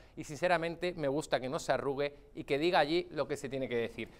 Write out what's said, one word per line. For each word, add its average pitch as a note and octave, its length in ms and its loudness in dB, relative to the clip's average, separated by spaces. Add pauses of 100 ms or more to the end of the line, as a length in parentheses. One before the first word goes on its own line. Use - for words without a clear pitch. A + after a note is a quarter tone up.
(160)
y, D3 80 -10
sinceramente, E3+ 680 0
me D3+ 140 0
gusta C#3 320 0
que B2+ 80 -4
no D3+ 100 -2
se D3+ 140 0
arrugue C3+ 420 0 (200)
y - 100 -10
que C#3 140 2
diga F3 220 4
allí E3+ 320 2
lo D3 140 0
que D3 100 -4
se C3+ 120 -8
tiene C3 200 -4
que A#2+ 80 -2
decir. A2+ 320 -2 (120)